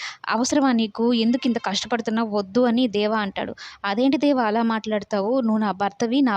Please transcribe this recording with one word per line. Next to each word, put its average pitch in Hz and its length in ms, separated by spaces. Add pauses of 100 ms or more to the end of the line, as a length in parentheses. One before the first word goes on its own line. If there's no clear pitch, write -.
(280)
"అవసరమా 262 440
నీకు? 226 340 (100)
ఎందుకు 233 300
ఇంత 233 160
కష్టపడుతున్నావు? 220 720
వద్దు" 202 300
అని 247 280
దేవా 208 300
అంటాడు. - 340 (300)
"అదేంటి 247 340
దేవా 262 280
అలా 214 180
మాట్లాడతావు? 214 680 (100)
నువ్వు 220 180
నా 214 120
భర్తవి, 202 500
నా 240 160